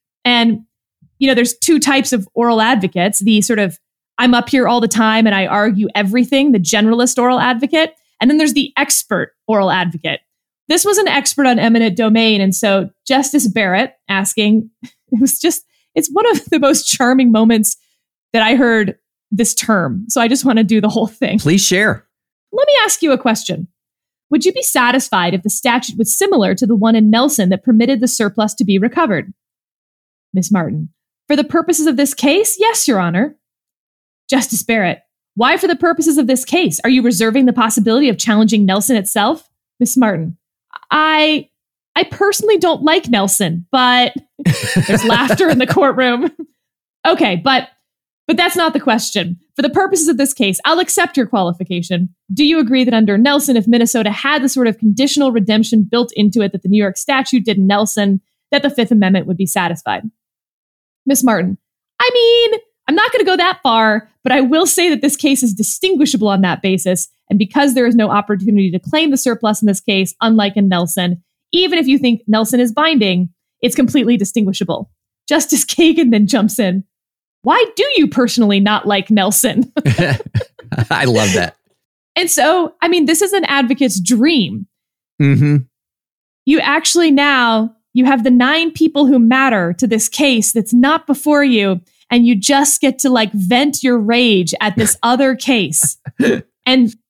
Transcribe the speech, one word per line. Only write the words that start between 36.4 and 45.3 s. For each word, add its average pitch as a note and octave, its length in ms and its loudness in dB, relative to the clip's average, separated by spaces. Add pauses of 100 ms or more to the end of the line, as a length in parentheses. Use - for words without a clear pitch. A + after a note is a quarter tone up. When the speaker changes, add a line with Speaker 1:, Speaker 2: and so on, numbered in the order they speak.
Speaker 1:
case? E4+ 400 -2
Are A#3 60 0
you C4 120 4
reserving A3+ 440 2
the B3 80 2
possibility A3+ 560 2
of F#3+ 80 -2
challenging G#3+ 480 2
Nelson G3+ 300 0
itself? G#3+ 520 -2 (320)
Miss A#3+ 160 -2
Martin, E3+ 420 -2 (520)
I, D#4 600 0 (460)
I E4 100 0
personally G#4 520 0
don't E4 240 0
like D#4 280 0
Nelson, F#3+ 640 -2
but B3 420 2 (320)
<laughs> - 420 -2
there's G#3+ 180 0
laughter A#3 440 0